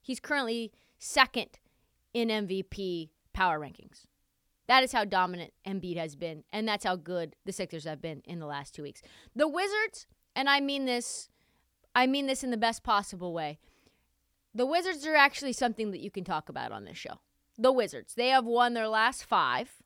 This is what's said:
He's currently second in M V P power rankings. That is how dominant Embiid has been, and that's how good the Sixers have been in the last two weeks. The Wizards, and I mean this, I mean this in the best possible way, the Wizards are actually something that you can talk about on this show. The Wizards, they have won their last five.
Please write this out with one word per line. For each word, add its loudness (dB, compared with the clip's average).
He's -8
currently -4
second 2
in 0
M -2
V -4
P -8
power 0
rankings. -16
That 6
is -4
how 2
dominant -2
Embiid -6
has -6
been, -10
and -2
that's -2
how 2
good -6
the -8
Sixers -8
have -8
been -8
in -10
the -10
last -10
two -10
weeks. -14
The 2
Wizards, -2
and 0
I 6
mean -2
this, -4
I 6
mean 0
this -2
in -2
the -2
best 0
possible 0
way, -6
the 0
Wizards 0
are 2
actually 4
something -2
that -8
you -10
can -8
talk -4
about -8
on -12
this -16
show. -12
The 6
Wizards, 0
they 0
have 6
won 4
their 0
last 2
five. 0